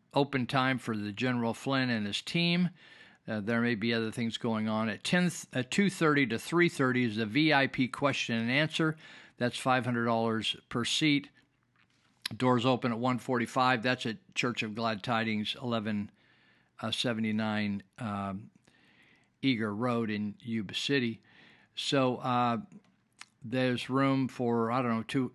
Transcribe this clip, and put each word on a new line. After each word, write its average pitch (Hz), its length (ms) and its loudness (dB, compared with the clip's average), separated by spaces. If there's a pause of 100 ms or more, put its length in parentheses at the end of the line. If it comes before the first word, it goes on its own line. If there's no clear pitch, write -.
(120)
open 139 340 0
time 131 320 2
for 113 180 -4
the 104 160 -6
General 120 420 0
Flynn 131 340 -2
and 110 180 -2
his 101 140 -4
team. 170 500 2 (560)
Uh, 110 140 -4
there 117 200 0
may 120 160 2
be 117 180 0
other 113 160 0
things 113 260 -4
going 110 320 -2
on. 110 200 0
At 101 160 -6
ten, 180 260 2
th-, - 220 -8
at 127 180 -4
two 196 180 2
thirty 147 380 4
to 113 120 -2
three 170 300 2
thirty 127 360 2
is 107 120 0
the 113 100 0
V 147 280 4
I 135 120 6
P 127 220 0
question - 480 -2
and 113 140 -2
answer. 156 460 0 (420)
That's 123 180 -2
five 127 300 0
hundred 117 180 0
dollars 113 520 0 (120)
per 120 160 -2
seat. 143 460 2 (1080)
Doors 123 300 4
open 127 260 2
at 110 60 -4
one 123 200 0
forty-five. 127 640 0
That's 127 220 0
at 110 120 -4 (180)
Church 120 280 -2
of 107 120 -6
Glad 113 280 -2
Tidings, 110 600 -2
eleven, 107 480 -2 (720)
uh, 110 80 -6
seventy-nine, 107 920 -2 (160)
um, 101 520 -6 (920)
Eager 110 320 0
Road 117 360 0
in 104 300 -4
Yuba 110 340 -6
City. 123 480 -2 (520)
So, 131 420 2
uh, 120 420 0 (840)
there's 123 460 0
room 135 400 2
for, 117 420 0
I 127 120 2
don't 120 140 0
know, 110 120 -4
two, 127 260 -2